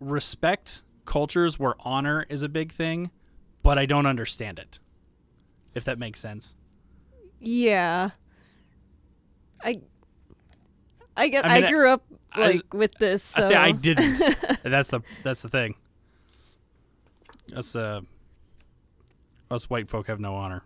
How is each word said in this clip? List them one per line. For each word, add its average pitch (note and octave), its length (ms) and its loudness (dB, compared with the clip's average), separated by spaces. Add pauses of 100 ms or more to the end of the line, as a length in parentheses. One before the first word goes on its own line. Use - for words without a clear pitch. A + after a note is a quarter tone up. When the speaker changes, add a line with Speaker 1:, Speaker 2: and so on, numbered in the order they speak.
Speaker 1:
respect C#3+ 800 -4 (220)
cultures D#3 540 0
where C3 220 -2
honor C#3+ 480 -2
is C#3+ 140 -6
a D3+ 60 -4
big D#3 240 -6
thing, E3+ 380 -4 (520)
but C#3+ 160 6
I C#3 80 2
don't C#3+ 200 2
understand A2+ 520 -4
it, - 220 -20 (920)
if A#2+ 100 -8
that B2 160 -4
makes A2 180 -10
sense. - 380 -12 (800)
Speaker 2:
Yeah. G3 720 2 (1500)
I, A3+ 180 -4 (1400)
I D#4 120 2
get, C4+ 180 2
Speaker 1:
I B3 80 6
mean, B3 100 8
Speaker 2:
I C4+ 60 4
grew D4 200 6
up, C4 120 2 (300)
Speaker 1:
I, - 80 -2 (100)
Speaker 2:
like, F#3 240 -2
with G#3 240 0
this, G3 400 0
Speaker 1:
I G3+ 100 4
say G3 60 6
I E3 160 6
Speaker 2:
so. D3+ 80 2
Speaker 1:
didn't. C4 580 2 (120)
Speaker 2:
<laughs> - 160 -2
Speaker 1:
That's C3+ 260 0
the, A#2+ 100 -2 (220)
that's C3 200 -4
the - 60 -12
thing. A#2 280 -4 (1700)
That's, - 280 -12
uh, G#2+ 240 -6 (1500)
us A#2+ 220 -8
white A#2 180 -6
folk G#2+ 200 -8
have G#2+ 100 -8
no G2+ 160 -8
honor, F#2+ 320 -8